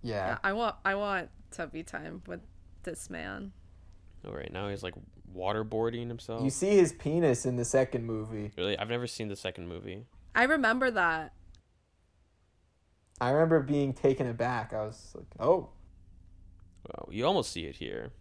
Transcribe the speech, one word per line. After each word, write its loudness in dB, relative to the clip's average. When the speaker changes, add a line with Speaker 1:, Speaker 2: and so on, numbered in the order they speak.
Speaker 1:
Yeah. -2
Speaker 2:
Yeah, 0
I 2
want, 0
I 2
want -2
tubby -8
time -10
with -8
this -8
man. -8
Speaker 3:
All -8
right, -8
now -6
he's, -6
like, -6
waterboarding -2
himself. -6
Speaker 1:
You 4
see 0
his 8
penis 2
in 0
the 0
second 2
movie. -4
Speaker 3:
Really? 0
I've -4
never -2
seen -6
the -4
second -6
movie. -10
Speaker 2:
I 6
remember 4
that. 0
Speaker 1:
I 2
remember 6
being 2
taken 4
aback. -2
I -2
was -14
like, -14
"Oh." 4
Speaker 3:
Well, -12
you 0
almost 2
see -6
it -10
here -8